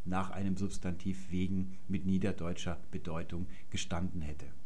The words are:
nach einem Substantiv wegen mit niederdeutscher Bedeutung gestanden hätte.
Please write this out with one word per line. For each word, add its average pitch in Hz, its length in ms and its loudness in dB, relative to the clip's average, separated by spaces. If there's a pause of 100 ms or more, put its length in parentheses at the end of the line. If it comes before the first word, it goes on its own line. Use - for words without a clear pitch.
nach 92 260 0
einem 95 280 0
Substantiv 95 720 0
wegen 92 460 2 (100)
mit 95 180 2
niederdeutscher 90 720 0 (140)
Bedeutung 87 560 0 (220)
gestanden 87 520 0
hätte. 73 240 -2 (200)